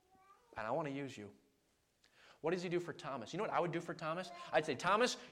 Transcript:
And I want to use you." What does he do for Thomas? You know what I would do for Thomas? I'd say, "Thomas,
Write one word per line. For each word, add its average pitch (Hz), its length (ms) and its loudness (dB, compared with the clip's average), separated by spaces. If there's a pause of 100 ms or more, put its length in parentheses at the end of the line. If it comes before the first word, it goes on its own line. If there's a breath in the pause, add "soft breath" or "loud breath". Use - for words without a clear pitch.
(560)
And 110 100 -4
I 113 40 -2
want 151 180 0
to 139 40 -4
use 135 240 -6
you." 104 140 -12 (1120 soft breath)
What 160 120 2
does 180 100 0
he 185 60 -2
do 170 100 2
for 160 140 -2
Thomas? 131 400 -6
You 160 60 -2
know 214 60 0
what - 80 -2
I 143 60 6
would 165 140 4
do 170 80 0
for 170 140 -6
Thomas? 170 360 -4 (220 loud breath)
I'd 156 120 6
say, 156 100 0
"Thomas, 214 420 4 (160 loud breath)